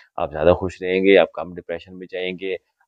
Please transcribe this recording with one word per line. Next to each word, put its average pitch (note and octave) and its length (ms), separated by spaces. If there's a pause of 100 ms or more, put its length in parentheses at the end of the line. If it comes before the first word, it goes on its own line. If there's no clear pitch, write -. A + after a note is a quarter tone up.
(180)
आप E2 120
ज़्यादा D#2 240
खुश F#2 280
रहेंगे, F#2+ 340
आप E2 200
कम F2 180
डिप्रेशन F2 400
में F#2 160
जाएंगे, F#2 480 (280)